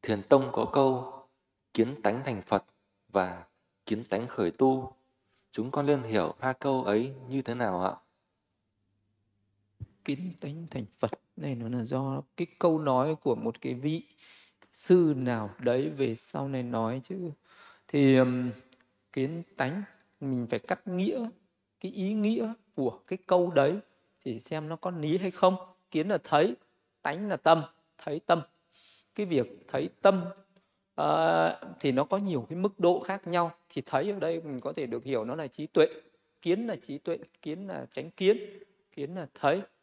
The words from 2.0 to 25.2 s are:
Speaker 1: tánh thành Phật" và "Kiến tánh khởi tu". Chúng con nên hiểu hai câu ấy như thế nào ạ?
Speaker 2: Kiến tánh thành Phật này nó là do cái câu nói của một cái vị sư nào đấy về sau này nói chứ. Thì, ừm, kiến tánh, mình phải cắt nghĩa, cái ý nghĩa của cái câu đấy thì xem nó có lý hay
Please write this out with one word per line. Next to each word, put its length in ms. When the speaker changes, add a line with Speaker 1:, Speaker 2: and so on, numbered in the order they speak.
Speaker 1:
tánh 220
thành 180
Phật" 220
và 320
"Kiến 240
tánh 180
khởi 240
tu". 420
Chúng 200
con 140
nên 180
hiểu 360
hai 140
câu 300
ấy 300
như 120
thế 140
nào 260
ạ? 100
Speaker 2:
Kiến 340
tánh 320
thành 140
Phật 120
này 180
nó 220
là 60
do 380
cái 100
câu 200
nói 360
của 200
một 260
cái 120
vị 300
sư 460
nào 320
đấy 300
về 260
sau 320
này 160
nói 400
chứ. 280
Thì, 300
ừm, 340
kiến 300
tánh, 260
mình 280
phải 100
cắt 280
nghĩa, 420
cái 120
ý 220
nghĩa 400
của 320
cái 100
câu 240
đấy 260
thì 140
xem 300
nó 60
có 160
lý 260
hay 140